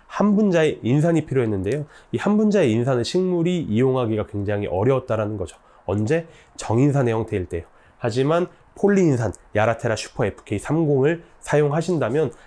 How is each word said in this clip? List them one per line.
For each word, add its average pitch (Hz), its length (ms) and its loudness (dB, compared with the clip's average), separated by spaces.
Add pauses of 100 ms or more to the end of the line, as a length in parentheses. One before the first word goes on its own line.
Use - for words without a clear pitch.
한 202 280 2
분자의 170 460 2
인산이 151 440 2
필요했는데요. 117 600 -2 (280)
이 120 40 0
한 208 200 0
분자의 202 340 2
인산을 120 320 0
식물이 180 600 0
이용하기가 113 640 0
굉장히 101 400 -4
어려웠다라는 110 680 -2
거죠. 90 220 -10 (280)
언제? 110 420 -2 (280)
정인산의 131 580 0
형태일 110 340 -4
때요. 85 160 -8 (340)
하지만 143 500 0 (280)
폴리인산, 160 580 2 (220)
야라테라 110 420 0
슈퍼 - 280 -4
에프케이 98 340 -4
삼십을 151 640 0 (180)
사용하신다면 147 920 0 (160)